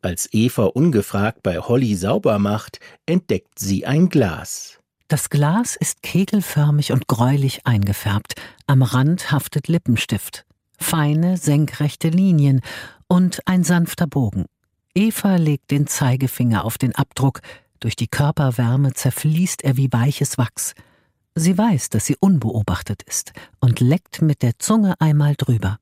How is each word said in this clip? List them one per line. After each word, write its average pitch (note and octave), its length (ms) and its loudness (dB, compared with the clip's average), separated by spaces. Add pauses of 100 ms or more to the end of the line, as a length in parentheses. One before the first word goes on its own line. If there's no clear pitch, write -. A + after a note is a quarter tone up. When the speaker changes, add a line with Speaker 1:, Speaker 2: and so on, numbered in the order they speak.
Speaker 1:
Als F2+ 300 -6
Eva A2+ 320 2
ungefragt G#2+ 800 0
bei F2 160 -2
Holly A#2+ 340 0
sauber G2+ 460 0
macht, G#2 400 -2 (260)
entdeckt - 540 -2
sie G2 260 -2
ein D#3+ 240 2
Glas. - 720 -2 (280)
Speaker 2:
Das - 220 -2
Glas D#3+ 460 0
ist - 260 -6
kegelförmig D3 920 0
und B2+ 160 -2
gräulich C3 600 0
eingefärbt. G2+ 640 -2 (320)
Am C3+ 160 4
Rand C3 500 0
haftet - 360 -4
Lippenstift. - 800 -2 (320)
Feine, D#3+ 580 0
senkrechte D3 720 0
Linien D#3+ 520 4 (460)
und F3+ 380 2
ein F3+ 180 2
sanfter E3+ 440 0
Bogen. G#2+ 380 -2 (500)
Eva G3+ 400 0
legt D#3 340 0
den C#3+ 160 2
Zeigefinger B2+ 800 0
auf A2 140 -8
den B2+ 160 -2
Abdruck. - 460 -2 (380)
Durch - 160 -4
die A#2 120 -4
Körperwärme C3 840 0
zerfließt D#3 720 -2
er C3+ 120 0
wie C3 160 0
weiches C#3 460 -2
Wachs. - 380 -4 (580)
Sie F3 240 0
weiß, G#3 320 0
dass - 160 -2
sie C#3 140 0
unbeobachtet A2+ 840 0
ist - 300 -10 (260)
und A#2+ 200 2
leckt C3+ 420 0
mit D#3 220 0
der A#2+ 160 0
Zunge G#3+ 400 2
einmal D3 360 2
drüber. G#2 460 -2